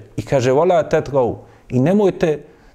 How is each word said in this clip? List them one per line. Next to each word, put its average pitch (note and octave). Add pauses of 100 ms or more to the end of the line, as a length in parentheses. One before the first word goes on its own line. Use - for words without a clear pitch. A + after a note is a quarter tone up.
(180)
i -
kaže, C3
"Wala E3
tatgaw", C3+ (340)
i B2+
nemojte, E3+ (320)